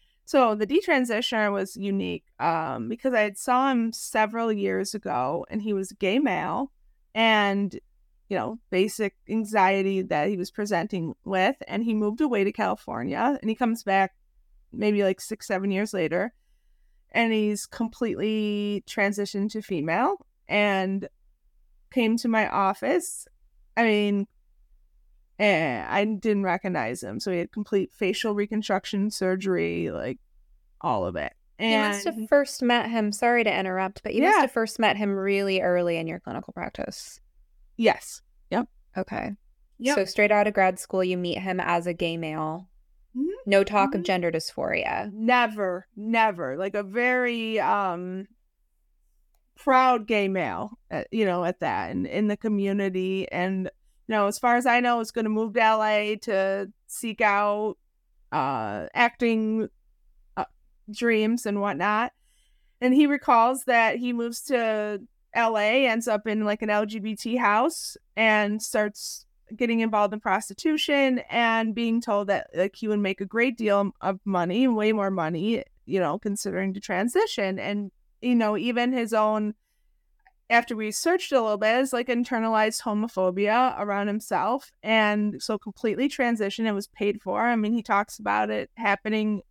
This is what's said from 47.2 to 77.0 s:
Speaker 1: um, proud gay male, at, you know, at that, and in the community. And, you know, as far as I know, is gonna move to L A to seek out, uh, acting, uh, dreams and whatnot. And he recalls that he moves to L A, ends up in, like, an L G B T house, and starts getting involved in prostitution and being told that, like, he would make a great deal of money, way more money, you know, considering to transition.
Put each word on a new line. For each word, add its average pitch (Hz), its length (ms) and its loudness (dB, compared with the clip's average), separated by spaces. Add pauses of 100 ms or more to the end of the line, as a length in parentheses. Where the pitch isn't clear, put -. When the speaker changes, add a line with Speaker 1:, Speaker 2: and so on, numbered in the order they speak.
Speaker 1:
um, 185 640 -2 (1300)
proud 254 480 4
gay 208 220 0
male, 185 500 -4 (140)
at, - 200 -6
you 220 140 2
know, 180 200 0
at 180 160 -4
that, 98 300 -4
and 95 140 -4
in 208 220 -2
the 208 80 0
community. 196 960 -2
And, 185 400 -4 (360)
you 220 60 -2
know, 208 140 4
as 214 100 -2
far 240 200 4
as 247 80 0
I 247 160 4
know, 240 180 2
is 226 120 -6
gonna 220 180 -2
move 214 240 -2
to 233 100 2
L 220 180 4
A 214 420 0
to 196 460 0 (180)
seek 226 340 -6
out, 208 560 2 (560)
uh, 113 600 -2
acting, 220 760 0 (680)
uh, - 80 -4 (480)
dreams 226 540 2
and 202 160 -2
whatnot. 202 500 0 (720)
And 254 120 4
he 294 140 8
recalls 262 560 4
that 233 320 4
he 247 160 -4
moves 233 360 -4
to 220 540 0 (320)
L 226 240 2
A, 226 300 4
ends 226 220 0
up 214 180 0
in, 214 160 0
like, 208 180 -2
an 220 80 -4
L 208 160 2
G 214 140 -8
B 208 160 -6
T 233 220 -4
house, 240 580 0 (220)
and 214 440 2
starts - 640 -4 (300)
getting 226 260 0
involved 208 320 2
in 214 60 -8
prostitution 262 1000 0 (100)
and 226 460 2
being 233 260 0
told 202 260 0
that, 196 280 0
like, 190 200 0
he 226 120 -6
would 208 120 0
make 196 220 -2
a 202 40 -4
great 233 320 0
deal 202 340 2 (100)
of 190 240 -2
money, 190 420 2
way 214 240 2
more 202 200 0
money, 175 520 -2 (220)
you 190 140 0
know, 165 180 0
considering 196 560 -4
to 196 60 -8
transition. 208 800 -2